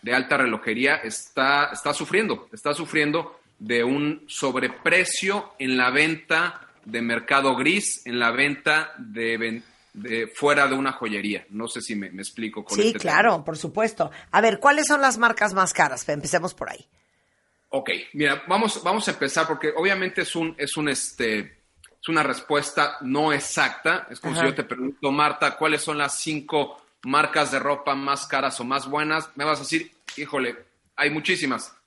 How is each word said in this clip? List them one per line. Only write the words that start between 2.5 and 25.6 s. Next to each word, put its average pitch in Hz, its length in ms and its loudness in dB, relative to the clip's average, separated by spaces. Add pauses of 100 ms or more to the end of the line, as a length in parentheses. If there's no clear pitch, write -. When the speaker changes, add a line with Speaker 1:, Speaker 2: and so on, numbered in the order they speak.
Speaker 1:
está 147 200 -4
sufriendo 156 680 -2 (200)
de 117 240 0
un 147 440 0
sobreprecio 175 1300 0
en 131 180 0
la 127 120 4
venta 160 720 0 (240)
de 117 160 -4
mercado 127 540 2
gris, 160 500 0
en 123 140 -4
la 117 120 4
venta 143 680 0
de 113 400 -4
ven-, 113 260 -4 (340)
de, 113 300 -4
fuera 143 400 4
de 131 80 0
una 135 180 -2
joyería. 101 560 -4
No 107 180 -8
sé 117 140 -8
si 110 140 -8
me, 98 160 -6
me 92 100 -12
explico 107 420 -8
con - 120 -6
Speaker 2:
Sí, 208 120 4
Speaker 1:
este 226 120 0
tema. 160 140 -2
Speaker 2:
claro, 180 300 4
por 160 140 -6
supuesto. 196 540 -2 (200)
A 196 100 6
ver, 214 180 4
¿cuáles 285 280 4
son 285 140 4
las 262 160 4
marcas 226 360 2
más 190 200 2
caras? 143 360 2
Empecemos 160 440 -2
por - 160 -10
ahí. - 160 -14 (840)
Speaker 1:
Ok, 135 200 -4 (240)
mira, 143 340 2
vamos, 208 360 0
vamos 202 240 0
a 190 40 0
empezar 147 360 0
porque 151 280 -2
obviamente 185 460 0
es - 140 -4
un, 160 220 -2
es 143 200 -4
un, 151 120 -2
este, 113 500 -2 (640)
es - 60 -10
una 160 160 2
respuesta 143 760 0
no 147 320 2
exacta. - 760 0
Es - 100 -14
como 160 140 -6
Speaker 2:
Ajá. 165 100 0
Speaker 1:
si 170 60 4
yo 151 60 -4
te 151 80 -4
pregunto, 135 480 -4
"Marta, 147 460 2
¿cuáles 156 240 2